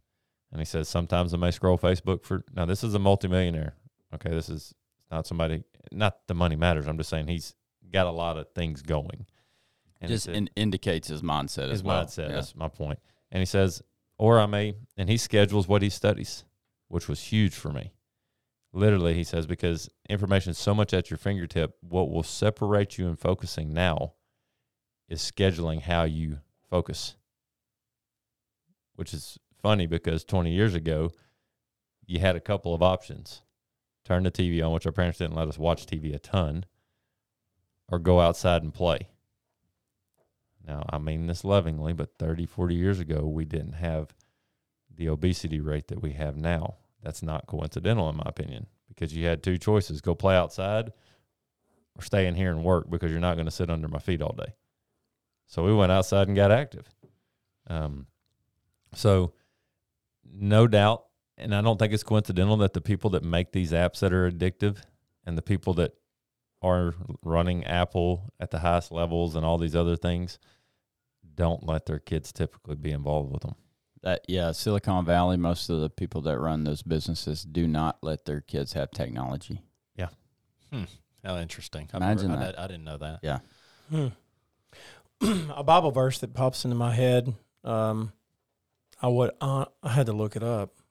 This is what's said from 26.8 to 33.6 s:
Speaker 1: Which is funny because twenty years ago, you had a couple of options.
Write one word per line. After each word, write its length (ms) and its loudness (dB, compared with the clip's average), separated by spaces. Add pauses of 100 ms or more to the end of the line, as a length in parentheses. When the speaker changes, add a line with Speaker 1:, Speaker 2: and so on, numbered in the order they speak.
Speaker 1:
Which 180 -10
is 240 -14 (240)
funny 260 2
because 360 -2
twenty 280 0
years 240 2
ago, 360 -2 (920)
you 140 -4
had 160 4
a 60 -6
couple 320 -2
of 100 0
options. 580 -2 (600)